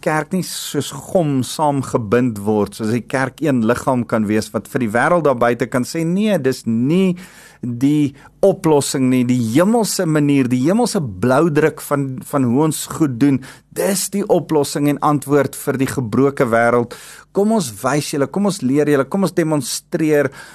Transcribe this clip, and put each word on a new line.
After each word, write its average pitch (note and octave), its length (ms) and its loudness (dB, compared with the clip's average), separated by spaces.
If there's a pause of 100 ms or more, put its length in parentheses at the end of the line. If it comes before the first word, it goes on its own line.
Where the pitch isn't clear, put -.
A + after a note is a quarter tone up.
kerk D#3 300 -2
nie F#3 100 0
soos - 480 -6
gom C#3+ 560 0
saamgebind B2 960 0
word, G#2 320 0
soos A2 160 -4
die A#2 160 -2
kerk C3 340 -4
een C#3 220 0
liggaam B2 420 0
kan A2 220 0
wees, G#2+ 240 0
wat G#2+ 160 -6
vir - 160 -4
die A2 80 -2
wêreld D3+ 380 2
daar B2+ 100 2
buite A#2+ 320 0
kan B2+ 140 -2
sê, E3 200 -6
"Nee, G3 340 0
dis C3 280 -2
nie D#3+ 500 2 (460)
die C3+ 520 0 (260)
oplossing D3+ 680 2
nie, B2+ 140 4
die B2 160 2 (160)
hemelse F#3+ 520 2
manier, C#3+ 420 2
die B2+ 180 0
hemelse G#3+ 340 0
bloudruk C#3+ 800 2
van, C3+ 440 -4
van C#3+ 180 -2
hoe B2+ 220 2
ons D#3 220 -2
goed C3 340 -2
doen, C#3 180 4 (340)
dis F#3 380 -2
die G3+ 160 -2
oplossing D3 640 0
en D3 100 0
antwoord C#3+ 560 0
vir C3+ 240 -4
die C3 80 0
gebroke C3+ 580 0
wêreld. A#2 520 2 (360)
Kom G#3 200 2
ons F3+ 180 -2 (140)
wys C3+ 260 -2
julle, C#3 160 -2
kom F#3+ 200 -2
ons - 160 -4
leer C#3 260 2
julle, C#3 160 2
kom G3 180 -2
ons F3+ 100 0
demonstreer, D3+ 1000 -2 (220)